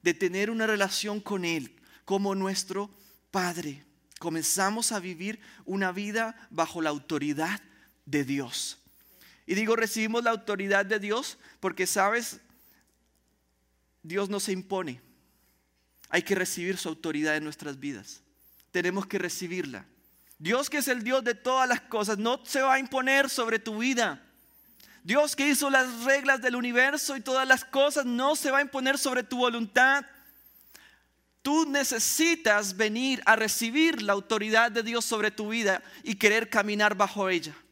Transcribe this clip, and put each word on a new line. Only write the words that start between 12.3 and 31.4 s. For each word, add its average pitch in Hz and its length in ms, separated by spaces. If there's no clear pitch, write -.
Dios 190 260
no 196 120
se 202 100
impone. 185 500
Hay 175 140
que 196 120
recibir 185 420
su 180 120
autoridad 156 480
en 156 80
nuestras 147 340
vidas. 135 440
Tenemos 180 360
que 196 120
recibirla. 175 680
Dios, 233 320
que 294 80
es 262 80
el 247 160
Dios 254 220
de 240 100
todas 254 340
las 240 120
cosas, 208 380
no 233 280
se 269 160
va 269 120
a 262 40
imponer 269 500
sobre 226 300
tu 214 200
vida. 233 460
Dios, 285 320
que 285 140
hizo 285 220
las 254 340
reglas 269 360
del 247 140
universo 254 640
y 262 40
todas 262 280
las 254 160
cosas, 285 420
no 254 300
se 277 160
va 277 60
a 285 40
imponer 269 360
sobre 254 260
tu 247 140
voluntad. 247 680